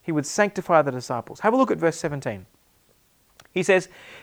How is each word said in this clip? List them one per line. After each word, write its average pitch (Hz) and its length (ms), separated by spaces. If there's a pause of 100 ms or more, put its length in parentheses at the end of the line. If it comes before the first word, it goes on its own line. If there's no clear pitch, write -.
He 170 100
would 147 140
sanctify 185 560
the 139 100
disciples. 123 480
Have 220 140
a - 20
look 254 140
at 175 80
verse 160 180
seventeen. 131 500 (1080)
He 180 100
says, 185 260 (340)